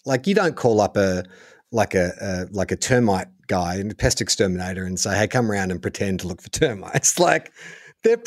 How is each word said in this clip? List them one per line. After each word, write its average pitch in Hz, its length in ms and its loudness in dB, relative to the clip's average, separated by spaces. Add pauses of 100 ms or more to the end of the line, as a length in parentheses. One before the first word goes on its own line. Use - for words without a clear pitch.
like, 131 200 0
you 196 80 2
don't 180 220 2
call 107 240 4
up 101 160 2
a, 92 280 2 (460)
like, 110 240 0
a, 90 260 2
a, 92 340 -6
like, 95 180 -2
a 117 40 0
termite 110 520 2 (180)
guy 87 280 0
and 98 180 -4
a - 20 -16
pest 127 280 0
exterminator 92 640 -2
and 92 120 -4
say, 95 200 0
"Hey, 107 100 4
come 120 220 0
around 95 200 -2
and 87 120 -4
pretend 98 380 -4
to 90 80 -8
look 87 120 -10
for - 100 -20
termites." 117 680 -2
<laughs> - 20 2
Like, 165 320 2 (500)
they're 233 240 4